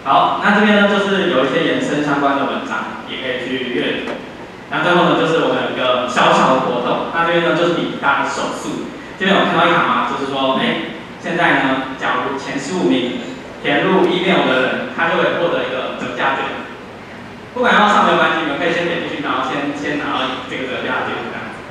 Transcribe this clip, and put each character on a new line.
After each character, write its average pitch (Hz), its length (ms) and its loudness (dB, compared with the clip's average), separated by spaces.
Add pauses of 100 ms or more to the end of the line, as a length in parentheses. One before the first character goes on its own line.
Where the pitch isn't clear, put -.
好， - 400 4
那 208 80 6
这 214 140 6
边 208 100 6
呢， 202 160 6
就 196 80 2
是 190 300 2
有 131 160 4
一 - 20 0
些 160 160 2
延 131 160 2
伸 147 240 0
相 143 160 0
关 139 160 2
的 131 80 0
文 117 240 -2
章， - 400 -6
也 - 160 -8
可 - 40 -4
以 123 200 -4
去 123 240 -4
阅 - 320 -2
读。 - 80 -6 (560)
那 151 160 -2
最 175 80 4
后 175 160 6
呢， 165 80 4
就 156 80 2
是 156 240 2
我 127 60 2
们 123 100 0
有 - 80 -4
一 120 80 -4
个 127 280 2
小 - 200 4
小 - 240 6
的 131 160 2
活 - 160 -2
动， - 320 -2
那 170 80 2
这 170 80 2
边 170 120 4
呢， 165 120 2
就 175 120 2
是 175 40 2
比 - 320 -2
大 139 160 2
家 131 40 0
的 - 40 -2
手 - 240 -4
速。 - 400 -6 (240)
这 190 80 -2
边 190 80 4
有 - 160 4
看 165 80 0
到 165 80 6
一 170 80 4
行 - 160 4
吗？ - 240 0
就 135 80 -4
是 135 100 -4
说， 131 300 0
哎， - 320 -2 (320)
现 175 160 -4
在 143 240 2
呢， 135 320 -2
假 - 240 -2
如 135 160 -4
前 - 240 -6
十 185 160 -4
五 - 80 0
名 120 320 2 (460)
填 - 220 2
入 185 200 6
email 180 400 2
的 - 160 2
人， - 320 -2
他 170 160 0
就 - 80 0
会 - 240 2
获 170 80 2
得 - 160 0
一 - 80 -4
个 - 240 -6
折 - 160 -6
价 - 240 -2
券。 - 160 -4 (1040)
不 247 80 -4
管 220 80 4
要 208 160 6
上 - 160 4
没 175 80 4
有 170 60 4
关 165 180 2
系， 165 80 -2
你 143 80 -2
们 170 80 -4
可 170 80 0
以 170 80 2
先 175 80 0
点 170 240 -4
进 - 0 -
去， 147 160 -6
然 151 80 -2
后 - 160 -2
先， 143 240 -4
先 151 240 -4
拿 143 160 -4
到 127 80 -2 (300)
这 - 20 -8
个 131 160 -6
折 120 160 -6
价 - 240 -2
券 117 80 -6
这 117 160 -8
样 - 160 -10
子。 - 220 -14